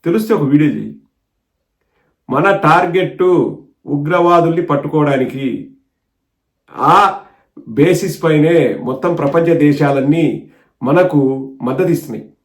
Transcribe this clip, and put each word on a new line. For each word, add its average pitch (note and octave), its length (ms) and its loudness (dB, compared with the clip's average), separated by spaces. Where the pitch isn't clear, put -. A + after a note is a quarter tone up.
తెలిస్తే G#3+ 300 0
ఒక D3+ 80 -2
వీడియో D3 280 2
చేయి. G#2+ 260 -10
మన E3 260 0
టార్గెట్ E3+ 680 0
ఉగ్రవాదుల్ని E3+ 760 2
పట్టుకోవడానికి. C#3 1080 -2
ఆ F3 440 2
బేసిస్ D3+ 560 0
పైనే D#3 580 2
మొత్తం C3 320 -4
ప్రపంచ E3+ 440 0
దేశాలన్నీ C#3+ 920 0
మనకు C3+ 680 0
మద్దతు C#3 260 -2
ఇస్తున్నాయి. B2 400 -6